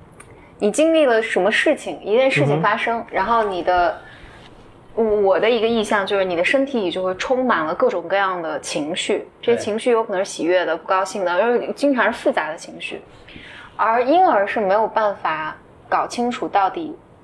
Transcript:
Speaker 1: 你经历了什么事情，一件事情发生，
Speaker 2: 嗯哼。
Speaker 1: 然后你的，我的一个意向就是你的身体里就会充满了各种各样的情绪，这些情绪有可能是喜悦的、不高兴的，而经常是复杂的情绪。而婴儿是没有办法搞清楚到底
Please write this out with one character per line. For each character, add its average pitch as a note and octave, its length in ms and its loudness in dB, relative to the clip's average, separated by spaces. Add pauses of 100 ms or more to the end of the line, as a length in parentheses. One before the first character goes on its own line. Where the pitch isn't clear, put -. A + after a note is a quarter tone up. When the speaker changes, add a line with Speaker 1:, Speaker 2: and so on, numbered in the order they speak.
(600)
Speaker 1:
你 G3+ 120 0
经 D#4+ 200 4
历 D#4 140 4
了 A3+ 160 4
什 - 180 -2
么 G3 120 2
事 D4 240 2
情， E3+ 260 -12
一 G3+ 140 0
件 C4 120 4
事 C#3+ 160 2
情 C#3+ 160 2
发 G#3 160 2
生， A3+ 220 -2
Speaker 2:
嗯 - 40 -6
哼。 - 100 -12
Speaker 1:
然 F#3+ 120 0
后 A3+ 200 2
你 F#3 180 -4
的， F3 340 2 (1000)
我 G#3 420 2
的 G3 100 2
一 A#3 120 2
个 A3+ 80 0
意 A3+ 160 2
向 G#3 200 0
就 G3+ 140 -2
是 F#3+ 60 2
你 F3+ 100 -2
的 E3+ 100 0
身 C4+ 220 2
体 B3+ 140 -2
里 F3 100 -2
就 F#3 140 -4
会 F#3 100 -2
充 B3+ 300 -2
满 G3 200 0
了 - 80 -4
各 B3 160 2
种 F3 200 -2
各 F#3+ 80 0
样 F#3 260 0
的 D#3 160 -6
情 D#3+ 380 -6
绪， - 280 -2 (160)
这 A#3 120 2
些 A#3 60 2
情 A3 200 -4
绪 B3 140 0
有 A3+ 100 4
可 A3 100 -4
能 F#3+ 120 -2
是 - 40 -8
喜 - 160 -8
悦 F3 200 2
的、 D#3+ 120 -2
不 E3 120 -12
高 F#3+ 160 2
兴 G3 200 -6
的， F3 80 0
而 G#3+ 420 0
经 C#4+ 200 2
常 A3 120 2
是 G#3+ 40 2
复 B3+ 220 -2
杂 D#3 160 -2
的 D#3+ 80 -8
情 - 240 -16
绪。 - 200 -12 (760)
而 A3+ 260 2
婴 E4+ 260 4
儿 G#3 160 2
是 G#3+ 140 -4
没 F#3+ 160 2
有 A3 140 2
办 G#3+ 260 0
法 D#3 400 -6 (340)
搞 D#3+ 200 0
清 A#3+ 200 -4
楚 G3+ 200 -6
到 G3 200 2
底 D#3+ 280 -8 (280)